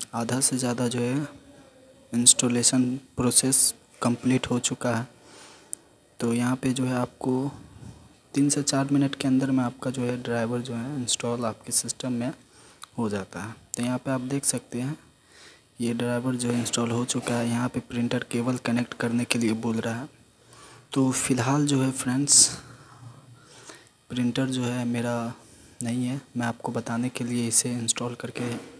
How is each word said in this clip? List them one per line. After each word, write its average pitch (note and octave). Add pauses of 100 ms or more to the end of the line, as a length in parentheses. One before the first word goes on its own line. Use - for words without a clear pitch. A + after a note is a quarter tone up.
(140)
आधा A#2
से C3+
ज़्यादा B2
जो B2
है C3 (680)
installation A#2+ (340)
process C3 (280)
complete B2
हो B2
चुका B2
है। A#2 (1120)
तो A#2
यहाँ B2
पे C3
जो B2+
है B2+
आपको B2+ (840)
तीन C#3+
से C#3+
चार C3+
मिनट C#3
के -
अंदर C3
में C3
आपका B2
जो B2+
है B2
driver A#2
जो A#2
है A#2+
install A#2+
आपके A2
system -
में A#2+ (680)
हो A2+
जाता F#2+
है। A2 (200)
तो A#2+
यहाँ B2
पे C3+
आप B2+
देख C#3
सकते -
हैं C#3+ (840)
ये A#2
driver A#2+
जो A#2+
है A#2+
install A#2
हो A#2+
चुका A#2+
है। A#2
यहाँ A#2+
पे B2
printer A#2+
केबल B2
connect A#2+
करने A#2+
के -
लिए A2+
बोल A2+
रहा A2+
है। C3 (840)
तो C3
फ़िलहाल C3+
जो C#3
है C3
friends C3 (1600)
printer B2
जो B2+
है B2
मेरा A#2+ (500)
नहीं B2
है। C3 (180)
मैं A#2+
आपको A#2
बताने A#2
के B2
लिए A#2+
इसे A2+
install A#2+
करके B2 (300)